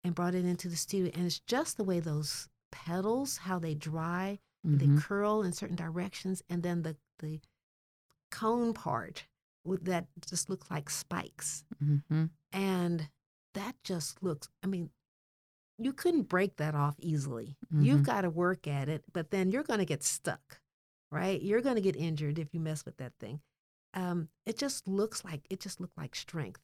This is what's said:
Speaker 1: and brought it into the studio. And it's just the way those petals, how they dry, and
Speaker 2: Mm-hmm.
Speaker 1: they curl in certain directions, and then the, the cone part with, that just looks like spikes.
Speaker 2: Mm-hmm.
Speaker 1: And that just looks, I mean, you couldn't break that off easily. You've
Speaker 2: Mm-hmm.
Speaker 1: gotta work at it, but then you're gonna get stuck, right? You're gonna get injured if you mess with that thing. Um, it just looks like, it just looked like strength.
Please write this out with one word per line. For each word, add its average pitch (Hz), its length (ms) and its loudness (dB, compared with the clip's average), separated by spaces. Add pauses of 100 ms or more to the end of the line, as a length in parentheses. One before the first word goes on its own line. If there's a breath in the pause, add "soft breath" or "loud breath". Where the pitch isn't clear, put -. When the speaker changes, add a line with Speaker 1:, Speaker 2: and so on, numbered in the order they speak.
Speaker 1:
and 175 120 -2
brought 175 200 0
it 180 120 2
into 180 240 0
the 165 60 -4
studio. 185 380 0
And 175 120 0
it's 170 140 -2
just 285 360 0
the 214 80 0
way 180 160 2
those 151 480 -2 (240)
petals, 214 640 -2
how 185 220 -2
they 160 160 -2
dry, 170 640 -2 (260)
and 147 140 6
Speaker 2:
Mm-hmm. 143 160 8
Speaker 1:
they 151 80 6
curl 208 400 2
in 180 80 0
certain 180 240 -4
directions, 180 760 -4
and 175 140 -2
then 170 200 0
the, 160 120 -4 (240)
the 156 220 -6 (920)
cone 233 420 2
part - 540 -4 (380)
with, 180 200 -2
that 175 220 0 (220)
just - 220 -4
looks - 200 -6
like 147 200 -6
spikes. - 760 -6 (180)
Speaker 2:
Mm-hmm. 147 440 2 (260)
Speaker 1:
And 175 560 0 (460)
that 214 200 -6 (100)
just - 380 -4
looks, 170 260 -2 (140)
I 175 40 -4
mean, 180 240 -2 (880)
you 254 140 0
couldn't 330 360 2
break 185 280 2
that 151 180 0
off 143 260 2
easily. 139 560 -2 (140)
You've 147 260 8
Speaker 2:
Mm-hmm. 143 80 8
Speaker 1:
gotta 190 260 2
work 175 380 0
at 143 200 -2
it, 151 240 -4
but 165 180 -4
then 190 200 4
you're 262 120 2
gonna 214 220 2
get 147 180 -2
stuck, - 580 -4 (500)
right? 175 300 0
You're 208 200 2
gonna 247 200 2
get 190 160 2
injured 151 420 -2
if 151 160 -6
you 165 60 -2
mess 156 240 -4
with - 140 -12
that 127 200 -10
thing. 127 220 -10 (540)
Um, 175 340 -2 (180)
it 226 120 -4
just 277 300 -2
looks 202 360 0
like, 160 260 -10
it 190 100 -6
just - 200 -10
looked 175 180 -10
like 147 160 -8
strength. 143 500 -8